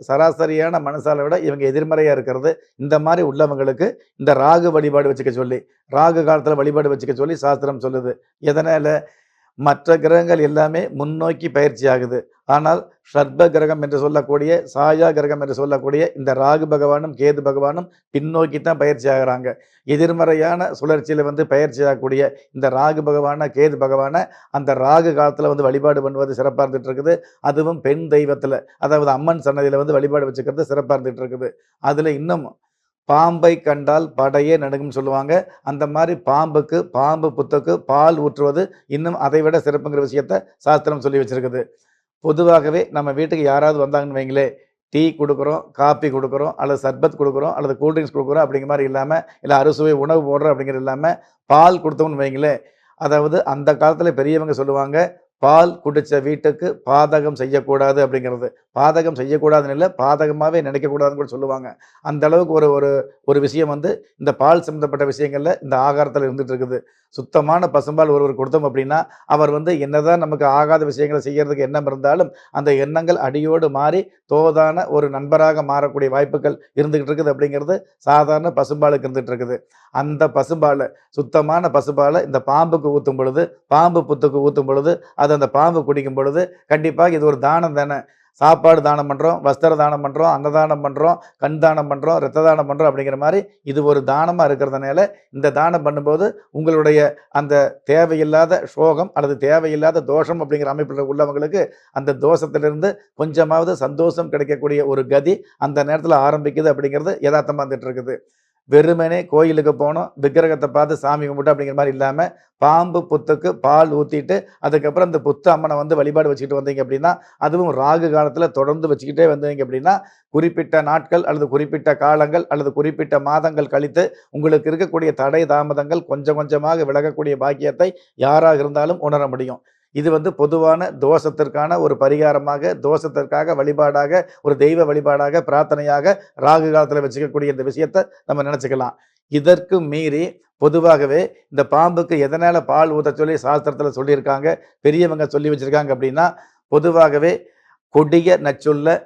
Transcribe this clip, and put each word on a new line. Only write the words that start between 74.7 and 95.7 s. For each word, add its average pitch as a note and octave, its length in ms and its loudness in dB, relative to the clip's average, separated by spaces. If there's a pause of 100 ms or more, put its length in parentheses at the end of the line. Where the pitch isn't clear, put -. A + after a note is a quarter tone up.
ஒரு D3 220 0
நண்பராக D3+ 540 2
மாறக்கூடிய C#3 460 -2
வாய்ப்புகள் C#3+ 520 -2 (140)
இருந்துகிட்டு D3 340 -2
இருக்குது D3 240 0
அப்படிங்கிறது C#3+ 460 -2 (180)
சாதாரண D3+ 520 2
பசும்பாலுக்கு C#3+ 580 0
இருந்துட்டு B2+ 260 -6
இருக்குது. B2 240 -6 (340)
அந்த D3 360 -2
பசும்பாலை, C#3+ 640 0 (200)
சுத்தமான D#3 640 0
பசும்பாலை C#3+ 520 0
இந்த C3+ 200 -2
பாம்புக்கு D3+ 460 0
ஊத்தும் C#3 240 -2
பொழுது, C3+ 520 -4
பாம்பு E3+ 340 2
புத்துக்கு C#3 460 -2
ஊத்தும் C#3+ 180 -2
பொழுது, C#3 380 -2 (120)
அது D3 180 2
அந்த C#3 160 0
பாம்பு D#3 340 0
குடிக்கும் C#3 300 -4
பொழுது, C#3+ 420 -2 (120)
கண்டிப்பாக D#3 440 2
இது D3+ 140 0
ஒரு C#3+ 140 2
தானம் D#3 340 0
தானே. C#3+ 260 -4 (420)
சாப்பாடு D#3+ 400 6
தானம் D3 280 0
பண்றோம், D#3 320 0
வஸ்திர C#3+ 340 2
தானம் D3 280 0
பண்றோம், D3+ 280 0
அன்னதானம் D3 520 0
பண்றோம், D3 340 0 (200)
கண் D3+ 220 -4
தானம் D3+ 320 2
பண்றோம், D3+ 260 -2
ரத்த D3 260 -2
தானம் D3+ 260 2
பண்றோம் C#3+ 200 2
அப்படிங்கிற C3+ 280 -4
மாதிரி E3 300 -2 (160)
இது C#3+ 200 -4
ஒரு C#3+ 160 4
தானமா D#3+ 480 0
இருக்கிறதுனால, C#3 600 0 (240)
இந்த C#3 200 0
தானம் D#3 340 0